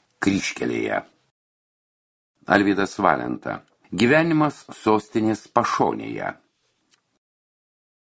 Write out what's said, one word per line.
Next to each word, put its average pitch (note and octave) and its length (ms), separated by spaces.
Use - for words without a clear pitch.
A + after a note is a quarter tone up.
Kryžkelėje. A#1+ 760
Alvydas G2 500
Valenta. B1 640
Gyvenimas D3+ 760
sostinės A2 800
pašonėje. A1+ 800